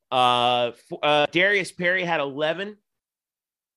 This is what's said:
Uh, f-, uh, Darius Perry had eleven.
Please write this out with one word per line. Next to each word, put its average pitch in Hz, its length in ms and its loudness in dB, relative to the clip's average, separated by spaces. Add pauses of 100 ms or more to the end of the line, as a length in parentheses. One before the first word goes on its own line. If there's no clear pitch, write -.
(120)
Uh, 123 640 2
f-, - 300 -14
uh, 147 280 4
Darius 190 400 0
Perry 180 320 -2
had 170 160 -2
eleven. 156 580 -6 (1000)